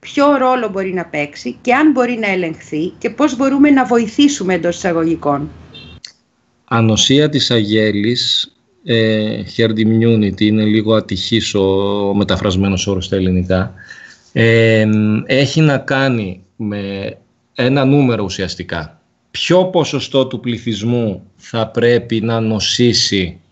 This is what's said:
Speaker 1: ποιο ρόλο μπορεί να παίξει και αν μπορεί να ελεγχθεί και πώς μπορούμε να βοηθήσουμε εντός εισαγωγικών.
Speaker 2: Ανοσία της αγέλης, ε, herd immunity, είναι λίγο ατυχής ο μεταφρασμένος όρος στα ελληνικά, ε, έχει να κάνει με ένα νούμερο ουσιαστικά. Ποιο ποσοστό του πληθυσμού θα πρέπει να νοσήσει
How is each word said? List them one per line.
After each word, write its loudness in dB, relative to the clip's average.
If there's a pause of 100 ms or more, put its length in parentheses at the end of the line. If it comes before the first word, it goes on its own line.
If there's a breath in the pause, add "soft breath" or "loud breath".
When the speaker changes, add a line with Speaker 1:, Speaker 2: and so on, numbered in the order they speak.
Speaker 1:
ποιο 2
ρόλο 0
μπορεί -6
να -4
παίξει -8
και 2
αν 4
μπορεί 0
να -2
ελεγχθεί -4 (100)
και -4
πώς 0
μπορούμε 4
να 4
βοηθήσουμε 0
εντός -2
εισαγωγικών. -2 (1120)
Speaker 2:
Ανοσία 2
της -2
αγέλης, 0 (300)
ε, 0 (140)
herd 0
immunity, 2
είναι 2
λίγο 2
ατυχής -2
ο 0
μεταφρασμένος 0
όρος -4
στα -4
ελληνικά, -2 (580 loud breath)
ε, 4 (400)
έχει 0
να 4
κάνει -2 (140)
με -8 (400)
ένα 0
νούμερο 2
ουσιαστικά. -8 (300)
Ποιο 2
ποσοστό -2
του -10
πληθυσμού -4 (140)
θα -4
πρέπει 0
να -2
νοσήσει 0 (120)